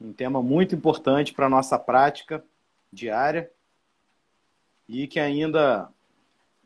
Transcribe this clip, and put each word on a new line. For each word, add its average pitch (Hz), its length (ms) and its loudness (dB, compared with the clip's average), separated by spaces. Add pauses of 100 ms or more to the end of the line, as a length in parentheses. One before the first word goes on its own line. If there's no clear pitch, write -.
Um 110 120 -16
tema 131 300 -4
muito 160 320 2
importante 147 580 0
pra 139 160 0
nossa 131 300 2
prática 147 680 0 (480)
diária 131 560 -4 (1400)
e 127 180 -8
que 151 140 -4
ainda 147 720 0 (760)